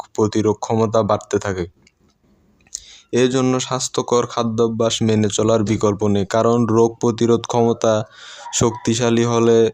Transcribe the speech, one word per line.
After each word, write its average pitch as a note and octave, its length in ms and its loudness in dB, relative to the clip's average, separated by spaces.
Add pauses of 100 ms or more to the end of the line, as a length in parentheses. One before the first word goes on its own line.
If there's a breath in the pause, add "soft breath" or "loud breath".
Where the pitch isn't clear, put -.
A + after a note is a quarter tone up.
(140)
প্রতিরোধ G#2+ 460 0
ক্ষমতা A2+ 440 0
বাড়তে G#2 360 -2
থাকে। F#2 260 -6 (1500 loud breath)
এজন্য B2+ 460 2
স্বাস্থ্যকর B2+ 680 -2
খাদ্যাভ্যাস A2+ 720 -2
মেনে A2 280 2
চলার A2 340 0
বিকল্প G#2 440 0
নেই, G2+ 180 0
কারণ A2+ 320 2 (100)
রোগ A2+ 320 4
প্রতিরোধ A#2 480 2
ক্ষমতা A#2 460 0 (600 loud breath)
শক্তিশালী A#2 720 0
হলে A#2 320 4 (160)